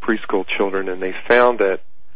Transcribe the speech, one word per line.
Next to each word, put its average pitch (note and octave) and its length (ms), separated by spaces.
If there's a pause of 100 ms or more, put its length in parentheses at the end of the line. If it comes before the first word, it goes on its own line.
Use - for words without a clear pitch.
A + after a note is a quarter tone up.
preschool G#2 460
children, F#2+ 420
and F#2 140
they F#2 100 (140)
found A#2+ 320
that G2 220 (360)